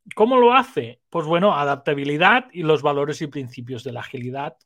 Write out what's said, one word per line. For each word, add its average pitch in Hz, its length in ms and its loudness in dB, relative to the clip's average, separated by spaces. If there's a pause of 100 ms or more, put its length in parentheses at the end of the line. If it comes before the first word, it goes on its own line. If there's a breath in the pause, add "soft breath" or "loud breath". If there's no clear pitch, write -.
(160)
¿cómo 247 220 4
lo 240 140 6
hace? 196 480 -2 (100)
Pues 160 160 -4
bueno, 170 280 2
adaptabilidad 147 960 0
y 170 120 -8
los 156 180 2
valores 143 400 -2
y 151 60 -6
principios 123 560 -12
de 127 80 -12
la 120 80 -12
agilidad 131 640 -10